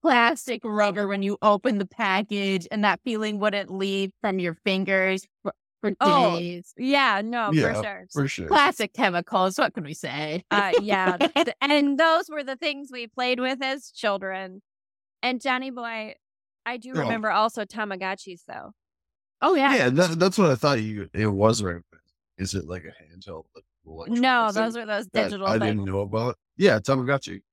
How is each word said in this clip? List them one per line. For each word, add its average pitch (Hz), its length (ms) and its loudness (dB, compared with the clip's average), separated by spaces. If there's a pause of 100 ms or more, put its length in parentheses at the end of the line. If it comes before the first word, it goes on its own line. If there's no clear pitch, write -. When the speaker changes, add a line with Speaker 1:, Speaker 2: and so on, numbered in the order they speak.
Speaker 1:
plastic 254 600 2
rubber 208 440 0
when 196 160 -2
you 202 180 0
open 208 360 4
the 196 80 -2
package, 196 840 -2
and 208 140 -2
that 190 180 2
feeling 214 380 -2
wouldn't 202 320 -2
leave 196 480 -2
from 190 180 -2
your 175 160 -2
fingers 190 720 0 (160)
for, 202 100 -6 (300)
for 202 180 0
Speaker 2:
Oh, 254 380 4
Speaker 1:
days. 175 400 -8
Speaker 2:
yeah, 254 460 2
no, 226 280 -2
Speaker 3:
Yeah, - 220 2
Speaker 2:
for 107 80 -2
sure. - 300 -10
Speaker 3:
for 139 160 -2
sure. - 200 -6
Speaker 1:
Plastic 285 460 2
chemicals, 185 640 0
what - 160 0
can 196 100 -8
we 147 100 -12
say? 151 560 -8
Speaker 2:
Uh, 202 300 2
yeah, 190 380 0
Speaker 1:
<laughs> 311 160 0
Speaker 2:
th-, 320 260 0
and 285 380 2
those 320 320 2
were 294 140 -8
the 262 120 -8
things 285 360 -6
we 240 160 -12
played 247 320 -2
with 262 220 -2
as 269 280 -6
children. 190 720 -6 (600)
And 254 200 -2
Johnny 262 280 -4
boy, 226 440 -10 (500)
I - 140 -6
do 247 160 -16
Speaker 3:
Oh. 160 60 0
Speaker 2:
remember 214 300 -2
also 214 340 0
Tamagotchis, 196 840 -8
though. - 260 -14 (680)
Speaker 1:
Oh, 349 120 4
yeah. 277 200 4
Speaker 3:
Yeah, 143 160 4
that, 165 280 4
that's 185 200 4
what 175 120 6
I 131 40 4
thought 139 260 2
you, 107 320 -6
it 107 140 2
was 104 360 4
right. 85 200 -4 (560)
Is 95 160 -4
it 82 120 -4
like 85 180 -10
a 80 40 -16 (140)
handheld, 82 420 -18 (100)
like, - 100 -20 (220)
electrical 226 360 -4
Speaker 2:
No, 240 300 4
Speaker 3:
thing 214 100 0
Speaker 2:
those 226 140 -2
were 226 100 -10
those 208 220 -4
Speaker 3:
that 214 160 0
Speaker 2:
digital 196 220 -4
Speaker 3:
I - 120 2
Speaker 2:
things. 104 60 0
Speaker 3:
didn't 107 200 0
know 98 160 -2
about? 110 360 -2 (200)
Yeah, 156 220 4
Tamagotchi. 131 640 -2 (100)